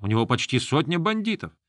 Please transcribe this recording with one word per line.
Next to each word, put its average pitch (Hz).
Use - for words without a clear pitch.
у 98
него 110
почти 127
сотня 151
бандитов. 208